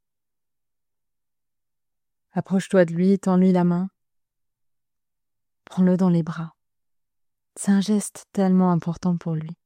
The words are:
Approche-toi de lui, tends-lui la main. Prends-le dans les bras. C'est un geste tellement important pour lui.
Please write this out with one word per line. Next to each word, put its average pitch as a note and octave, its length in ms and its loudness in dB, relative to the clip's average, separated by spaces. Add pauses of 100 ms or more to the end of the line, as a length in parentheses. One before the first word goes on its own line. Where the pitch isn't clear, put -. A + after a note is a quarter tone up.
(2250)
Approche-toi F3+ 520 0
de E3 100 -4
lui, F#3+ 240 2
tends-lui F#3 340 2
la F3+ 120 2
main. F3 260 -2 (1700)
Prends-le F#3 320 0
dans F#3 120 2
les E3+ 140 2
bras. D#3+ 320 -10 (1000)
C'est - 160 -2
un G3 80 2
geste G3+ 520 -4
tellement F#3 380 2
important F3 460 -2
pour E3 180 -8
lui. D#3 320 -10